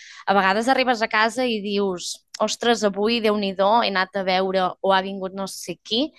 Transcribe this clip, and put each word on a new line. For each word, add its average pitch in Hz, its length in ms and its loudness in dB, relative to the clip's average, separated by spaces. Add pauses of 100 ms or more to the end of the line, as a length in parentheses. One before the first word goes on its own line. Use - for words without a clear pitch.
(280)
A 196 60 2
vegades 196 340 2
arribes 254 340 2
a 220 60 -2
casa 226 380 0
i 226 160 -2
dius, 202 640 -4 (140)
«Ostres, 214 440 0
avui, 208 380 0
Déu-n'hi-do, 208 600 2
he 208 60 2
anat 185 260 0
a 196 80 -4
veure 185 480 0 (100)
o 190 120 4
ha 190 80 4
vingut 190 320 -8
no 196 140 -6
sé - 360 -12
qui 254 360 -2